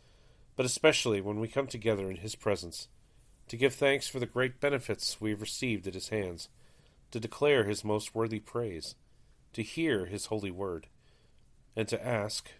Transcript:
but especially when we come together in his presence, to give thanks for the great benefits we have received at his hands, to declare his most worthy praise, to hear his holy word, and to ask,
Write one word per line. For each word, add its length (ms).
but 120
especially 520
when 200
we 80
come 180
together 460
in 60
his 180
presence, 540
to 100
give 160
thanks 340
for 120
the 80
great 320
benefits 600
we 120
have 100
received 460
at 80
his 140
hands, 400
to 100
declare 440
his 200
most 300
worthy 260
praise, 540
to 100
hear 420
his 220
holy 240
word, 340
and 120
to 180
ask, 540